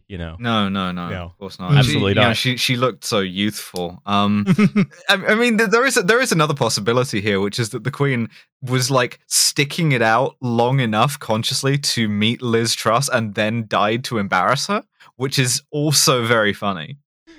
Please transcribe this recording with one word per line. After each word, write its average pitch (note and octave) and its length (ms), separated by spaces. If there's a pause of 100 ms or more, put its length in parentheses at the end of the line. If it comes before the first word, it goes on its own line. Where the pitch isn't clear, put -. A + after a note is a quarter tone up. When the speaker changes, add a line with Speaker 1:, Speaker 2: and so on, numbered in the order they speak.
Speaker 1:
you G2 100
know. E2 220
Speaker 2:
No, A2+ 280
no, F#2+ 220
no. F2 180
Speaker 1:
No. F2+ 180
Speaker 2:
Of E2+ 120
course F#2+ 220
not. F#2 120
Speaker 1:
Absolutely C#3 280
Speaker 2:
She, G2+ 80
you G2+ 120
know, A#2 80
Speaker 1:
not. A2+ 80
Speaker 2:
she, B2+ 200
she B2 200
looked A#2+ 280
so G#2+ 160
youthful. F#2 840
Um, G2+ 400
Speaker 3:
<laughs> - 600
Speaker 2:
I, G3 60 (140)
I G#3+ 80
mean, A#3 200
th-, G#3+ 140
there A#3+ 160
is B3+ 100
a, A3+ 60
there A3+ 180
is B3+ 120
another D#3 200
possibility A#2 680
here, G2+ 200
which G2+ 200
is A2 100
that A#2 140
the C3 80
Queen B2+ 360 (320)
was, B2+ 300
like, B2 380
sticking - 640
it A#2 100
out A2+ 380
long A#2+ 400
enough A#2 360
consciously C3+ 600
to A#2 300
meet G#2+ 340
Liz A#2 320
Truss A#2+ 340
and A2+ 280
then A2 320
died A2 360
to A#2 140
embarrass G2 480
her, G#3 160 (320)
which C3+ 240
is B2 320
also D3 560
very A2 260
funny. G2 460 (400)